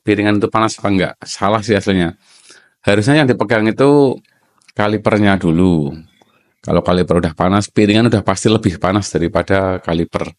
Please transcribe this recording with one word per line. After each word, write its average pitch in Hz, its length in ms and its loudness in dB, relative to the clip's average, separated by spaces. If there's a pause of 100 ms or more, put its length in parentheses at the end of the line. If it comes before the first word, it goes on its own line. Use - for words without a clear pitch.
piringan 104 380 0
itu 110 80 0
panas 110 320 -2
apa 104 100 -4
enggak. 92 240 0 (140)
Salah 104 320 -2
sih 104 160 0
aslinya. 95 400 -2 (640)
Harusnya 110 440 2
yang 127 40 2
dipegang 110 400 0
itu 135 480 2 (560)
kalipernya 104 640 2
dulu. 85 560 0 (720)
Kalau 85 160 0
kaliper 90 400 0
udah 82 160 -4
panas, 98 320 0
piringan 110 400 2
udah 107 160 0
pasti 95 240 -2
lebih 107 320 0
panas 95 320 -2
daripada 92 720 -2
kaliper. 82 560 -4